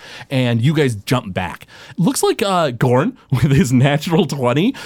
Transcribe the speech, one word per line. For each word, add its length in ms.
and 300
you 140
guys 220
jump 360
back. 340
Looks 280
like, 180
uh, 300
Gorn, 520
<laughs> 60
with 220
his 200
natural 540
twenty, 480